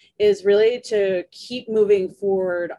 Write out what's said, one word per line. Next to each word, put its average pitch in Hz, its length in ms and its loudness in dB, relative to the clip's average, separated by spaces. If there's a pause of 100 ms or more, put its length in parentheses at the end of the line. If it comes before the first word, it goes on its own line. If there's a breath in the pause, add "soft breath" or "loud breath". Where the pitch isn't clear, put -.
(180 soft breath)
is 196 280 0
really 220 400 2
to 196 360 -2 (100)
keep - 360 -14
moving 202 400 2
forward 185 720 -4